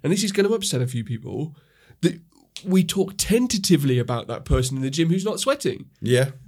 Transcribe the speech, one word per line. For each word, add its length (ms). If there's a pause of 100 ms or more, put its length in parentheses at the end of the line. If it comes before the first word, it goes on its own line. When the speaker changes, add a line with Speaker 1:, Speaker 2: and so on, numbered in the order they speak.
Speaker 1:
and 80
this 120
is 80
gonna 180
upset 320
a 60
few 160
people, 520 (460)
that 180 (460)
we 180
talk 340
tentatively 800
about 280
that 160
person 320
in 80
the 60
gym 200
who's 160
not 140
sweating. 460 (160)
Speaker 2:
Yeah. 300 (160)